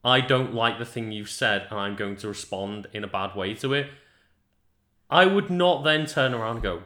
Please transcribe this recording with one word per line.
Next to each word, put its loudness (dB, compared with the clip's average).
I 6
don't 2
like 0
the -6
thing -8
you've -10
said 0
and -6
I'm -4
going -6
to -8
respond -6
in -8
a -6
bad -4
way -4
to -2
it," -2
I 8
would 2
not 4
then 2
turn 0
around -4
and -6
go, -4